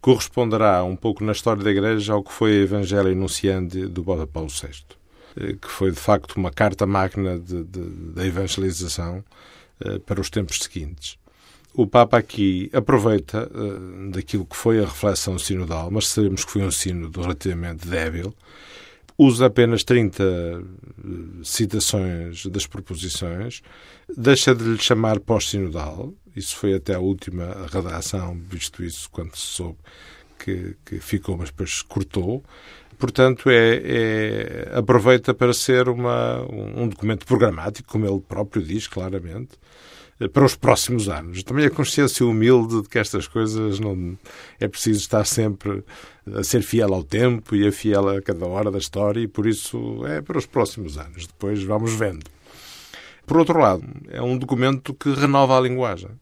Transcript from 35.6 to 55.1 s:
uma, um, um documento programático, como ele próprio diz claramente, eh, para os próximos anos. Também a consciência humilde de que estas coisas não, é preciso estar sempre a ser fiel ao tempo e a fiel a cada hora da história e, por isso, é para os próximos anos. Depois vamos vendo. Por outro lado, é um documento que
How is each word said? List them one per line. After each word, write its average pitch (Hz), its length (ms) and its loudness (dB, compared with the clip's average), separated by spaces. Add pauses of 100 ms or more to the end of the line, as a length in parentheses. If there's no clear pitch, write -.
uma, 120 540 -2
um, 110 400 -6
um 117 60 0
documento 104 380 -4
programático, 98 600 0
como 107 180 -2
ele 98 140 -2
próprio 101 420 -6
diz 90 240 -6
claramente, 92 720 -10 (600)
eh, 110 100 -4
para 139 160 4
os - 120 4
próximos 117 520 2
anos. 87 340 -8
Também 139 240 2
a 139 40 6
consciência 139 540 2
humilde 113 580 4
de - 60 -10
que - 100 -2
estas 104 300 -2
coisas 110 500 -2
não, 95 400 -4 (400)
é - 80 -2
preciso 107 340 0
estar 107 260 0
sempre 101 580 -2 (500)
a 104 80 -2
ser 117 200 0
fiel 104 320 2
ao 90 100 -4
tempo 113 500 0
e 101 120 4
a 101 60 4
fiel 98 360 2
a 98 140 -2
cada 90 240 -4
hora 101 240 -2
da 98 80 -4
história 104 420 -2
e, 113 80 -4
por 107 180 -2
isso, 117 600 -4
é 151 160 -4
para 160 160 -4
os 123 80 -4
próximos 95 520 -4
anos. 76 280 -14
Depois 101 360 -4
vamos 107 300 -2
vendo. 98 320 -4 (1040)
Por 160 120 4
outro 165 200 6
lado, 98 260 4 (240)
é 123 140 -8
um 127 160 0
documento 135 560 0
que - 180 -2